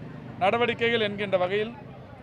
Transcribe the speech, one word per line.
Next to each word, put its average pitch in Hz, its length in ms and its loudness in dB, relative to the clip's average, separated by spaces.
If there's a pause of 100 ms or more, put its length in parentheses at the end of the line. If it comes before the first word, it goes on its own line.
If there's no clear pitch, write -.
(380)
நடவடிக்கைகள் 233 640 4
என்கின்ற 202 380 0
வகையில், 202 340 0 (500)